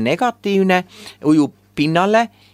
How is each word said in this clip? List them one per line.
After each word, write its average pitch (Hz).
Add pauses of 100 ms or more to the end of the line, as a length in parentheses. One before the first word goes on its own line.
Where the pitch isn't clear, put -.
negatiivne 190 (500)
ujub 147 (180)
pinnale 185 (260)